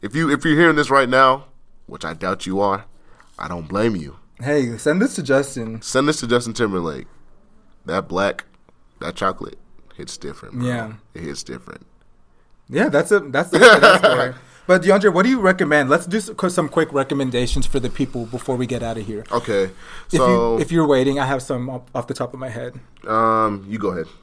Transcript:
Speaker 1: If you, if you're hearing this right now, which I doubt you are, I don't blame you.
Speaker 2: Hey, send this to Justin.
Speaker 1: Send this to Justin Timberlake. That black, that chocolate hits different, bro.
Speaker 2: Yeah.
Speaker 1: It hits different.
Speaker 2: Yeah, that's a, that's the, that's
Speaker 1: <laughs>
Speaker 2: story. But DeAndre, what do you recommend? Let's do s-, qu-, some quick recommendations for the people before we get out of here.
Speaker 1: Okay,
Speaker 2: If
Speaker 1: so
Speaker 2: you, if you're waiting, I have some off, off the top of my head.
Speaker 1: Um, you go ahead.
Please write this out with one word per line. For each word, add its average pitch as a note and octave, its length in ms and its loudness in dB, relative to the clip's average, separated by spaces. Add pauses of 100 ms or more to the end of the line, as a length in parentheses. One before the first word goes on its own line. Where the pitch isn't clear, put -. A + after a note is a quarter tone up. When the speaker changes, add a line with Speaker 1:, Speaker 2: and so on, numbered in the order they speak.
Speaker 1:
If G2+ 140 -8
you, D#3+ 160 0
if - 140 -2
you're D#3 100 2
hearing D#3+ 220 6
this C#3+ 120 0
right C3+ 200 4
now, C3 360 4 (420)
which - 180 -14
I D#2+ 80 -8
doubt F#2+ 320 -6
you F#2+ 160 -2
are, G2+ 240 0 (520)
I - 120 -10
don't E2+ 180 -10
blame G#2 300 0
you. C#2+ 180 -12 (240)
Speaker 2:
Hey, B2+ 380 -2
send D#3 240 0
this C4 140 -2
to F3 80 -6
Justin. B2 580 -2
Speaker 1:
Send C3+ 260 0
this D3+ 140 -2
to C3 60 -6
Justin A#2+ 260 0
Timberlake. F2+ 540 -4 (800)
That F2+ 220 -4
black, F#2+ 380 -4 (560)
that F2 140 -10
chocolate - 420 -6 (400)
hits - 200 -14
different, G2+ 420 -16
bro. B2 80 -4
Speaker 2:
Yeah. A2+ 260 -6 (200)
Speaker 1:
It - 100 -14
hits C#2+ 200 -10
different. - 420 -16 (840)
Speaker 2:
Yeah, D#3 180 0
that's D3 240 0
a, G#3 80 4
that's D3 300 -4
the, - 100 2
that's G#3+ 380 10
Speaker 1:
<laughs> F3+ 100 2
Speaker 2:
story. C3+ 260 0 (320)
But F3+ 160 4
DeAndre, F#3+ 320 4
what F3+ 100 4
do A#3 60 4
you C4 120 2
recommend? D#3 480 2
Let's D3 160 2
do F3 100 -4
s-, A3 220 -4
qu-, F3+ 120 -2
some D#3+ 200 -2
quick D#3+ 240 -2
recommendations C3+ 720 0
for - 160 2
the A#2+ 80 -2
people B2+ 360 -4
before A#2+ 300 -6
we B2 100 -2
get A#2+ 160 -6
out A2+ 160 -6
of G#2+ 80 -10
here. G#2+ 240 -10
Speaker 1:
Okay, A2+ 360 0
Speaker 2:
If F#2+ 80 -10 (460)
Speaker 1:
so A#2 360 4
Speaker 2:
you, A2+ 60 0
if D3 100 -4
you're E3 160 4
waiting, C#3 320 2
I C3 60 0
have C3+ 180 -2
some B2+ 260 -6
off, B2+ 120 -10 (120)
off B2 140 -6
the C3 60 -6
top A#2+ 200 -8
of B2+ 60 -16
my C3 80 -12
head. A#2+ 320 -12 (260)
Speaker 1:
Um, A2 600 0
you G#2+ 100 -8
go G2+ 120 -2
ahead. E2+ 180 -6 (160)